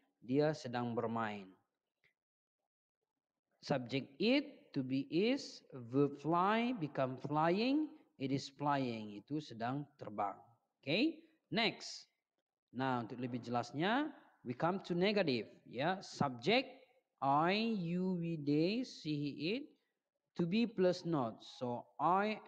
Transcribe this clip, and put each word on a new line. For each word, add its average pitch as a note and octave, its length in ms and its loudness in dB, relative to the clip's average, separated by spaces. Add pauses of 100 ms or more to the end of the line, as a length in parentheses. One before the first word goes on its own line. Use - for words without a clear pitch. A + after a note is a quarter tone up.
(200)
dia C#3+ 320 4
sedang B2 400 -4
bermain. A2+ 560 -2 (2250)
Subject C3 440 -2 (120)
it, C4+ 560 2
to C3+ 80 0
be C3+ 240 -2
is, G#3 560 0 (260)
verb C#3 300 2
fly G#3 560 2
become C#3 420 -2
flying, F#3+ 680 2 (320)
it C3 80 -2
is C#3 240 -2
flying, B2 640 -2
itu C#3 240 -6
sedang B2+ 560 -6
terbang. G#2 400 -4 (440)
Oke, A3 440 0 (240)
next. - 600 -4 (680)
Nah, B2+ 240 0
untuk A#2+ 180 -8
lebih B2 220 -4
jelasnya, D3+ 720 -2 (320)
we A#2+ 80 -6
come E3+ 320 0
to - 80 -4
negative, F3 560 2 (160)
ya. D#3 400 -2
Subject, C#3+ 640 0 (520)
I, F3+ 560 4
you, F3+ 400 0
we, E3+ 240 -2
they, D#3 400 4
she, A#3+ 320 -6
he, D3 180 -2 (220)
it. C4 100 -4 (800)
To F3 80 2
be A3 160 4
plus F3+ 400 2
not. C#3 400 -2
So, B2 400 -6 (160)
I G3 480 2